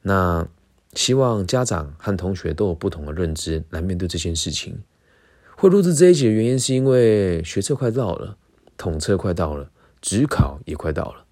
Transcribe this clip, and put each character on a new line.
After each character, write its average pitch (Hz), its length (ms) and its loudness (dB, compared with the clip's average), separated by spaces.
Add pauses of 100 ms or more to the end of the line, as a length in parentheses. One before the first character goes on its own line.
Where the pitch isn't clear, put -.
那 87 440 0 (460)
希 - 220 0
望 117 320 2
家 127 180 0
长 78 340 -4
和 101 180 -2
同 90 200 -4
学 82 160 -4
都 104 140 0
有 87 80 0
不 92 160 -4
同 76 160 -10
的 76 60 -8
认 80 220 -2
知 78 360 -4
来 80 100 -8
面 90 160 -2
对 90 100 -2
这 85 120 -6
件 82 180 -4
事 82 140 -4
情。 - 320 -10 (760)
会 196 120 4
录 196 140 6
制 175 120 2
这 180 160 8
一 180 40 8
集 139 120 2
的 110 60 4
原 110 140 2
因 127 120 0
是 131 160 -2
因 131 100 2
为 107 600 4
学 98 160 -4
测 143 140 -2
快 131 160 -2
到 110 240 -2
了， - 220 -10 (400)
统 80 220 -4
测 98 180 0
快 90 180 -2
到 80 200 -2
了， 71 160 -12 (300)
指 120 260 0
考 69 380 0
也 78 100 -8
快 80 180 -4
到 80 200 -4
了。 - 180 -20